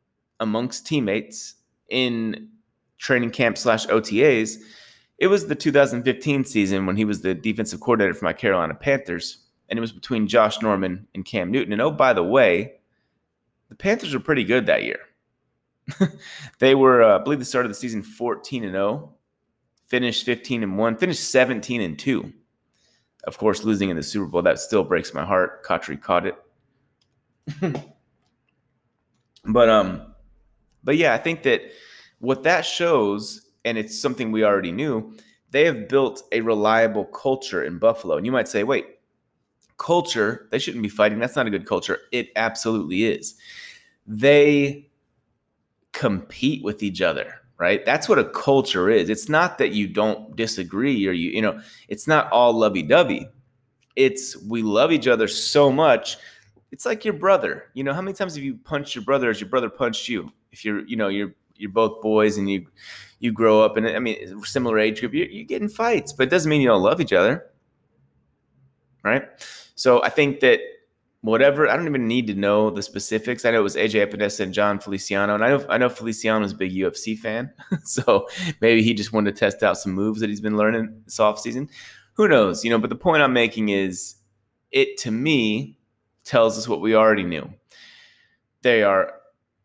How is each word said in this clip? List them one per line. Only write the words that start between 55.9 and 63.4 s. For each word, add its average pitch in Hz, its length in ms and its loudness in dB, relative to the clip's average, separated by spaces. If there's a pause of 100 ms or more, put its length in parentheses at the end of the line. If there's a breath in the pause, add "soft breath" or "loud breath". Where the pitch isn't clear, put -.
It's - 140 -8
like 226 180 -4
your 214 100 -2
brother. 180 600 2
You 135 100 -8
know, 139 100 -2
how 175 80 -6
many 190 140 -8
times 175 200 -6
have 139 100 -10
you 131 100 -6
punched 143 400 -8
your 117 80 -10
brother 127 260 2
as 104 120 -2
your 95 80 -12
brother 117 200 -2
punched - 380 -4
you? 110 240 -6 (220)
If - 100 -20
you're, 104 240 -4
you 117 80 -8
know, 104 140 -2
you're, 101 240 -6 (220)
you're 101 140 -12
both 107 320 0
boys 107 360 2
and 98 120 -2
you, 95 160 -2 (540 loud breath)
you 120 140 -2
grow 110 280 6